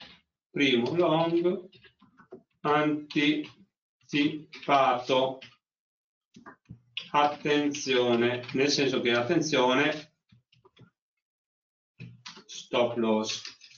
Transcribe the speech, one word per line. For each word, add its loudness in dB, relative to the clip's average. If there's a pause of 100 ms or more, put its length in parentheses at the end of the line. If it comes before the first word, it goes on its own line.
(480)
Primo 0
long 2 (920)
anticipato. 0 (3750)
Attenzione, 0 (100)
nel 2
senso 0
che 0
attenzione, 0 (2250)
stop -4
loss, 0 (380)